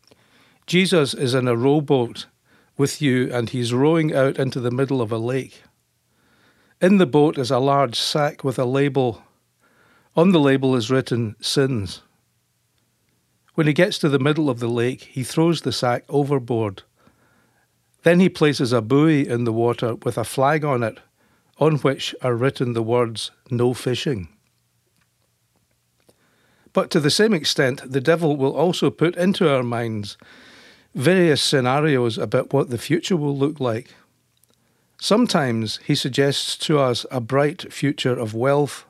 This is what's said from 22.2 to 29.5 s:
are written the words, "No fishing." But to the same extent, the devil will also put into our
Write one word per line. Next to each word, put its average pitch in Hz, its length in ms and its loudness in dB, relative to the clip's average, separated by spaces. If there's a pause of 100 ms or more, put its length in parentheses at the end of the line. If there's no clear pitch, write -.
are 123 140 -2
written 123 380 -2
the 113 100 -2
words, 117 480 -2 (180)
"No 123 240 0
fishing." 120 560 -6 (2500)
But 180 200 -2
to 175 80 2
the 143 100 2
same 214 240 2
extent, 131 580 -2
the 135 100 -2
devil 160 360 2
will 135 180 -2
also 156 360 0
put 160 240 -2
into 180 340 2
our 131 140 2